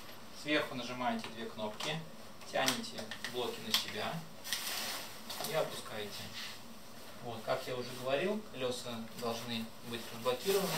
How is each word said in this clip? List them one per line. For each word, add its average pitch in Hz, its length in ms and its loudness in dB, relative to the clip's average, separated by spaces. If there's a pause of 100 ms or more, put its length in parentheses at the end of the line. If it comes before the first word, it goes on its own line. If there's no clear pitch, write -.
(420)
Сверху 147 320 4
нажимаете 123 600 2
две 110 80 -4
кнопки, 110 560 0 (500)
тянете - 480 4 (340)
блоки 120 340 0
на 110 60 4
себя 104 380 2 (1400)
и - 40 0
опускаете. - 680 0 (1000)
Вот, 117 200 -2
как 131 220 4
я 127 100 0
уже 123 140 -2 (120)
говорил, 175 380 4 (120)
колёса 127 360 0 (320)
должны 113 460 0 (220)
быть 117 120 -2 (140)
разблокированы, 170 640 6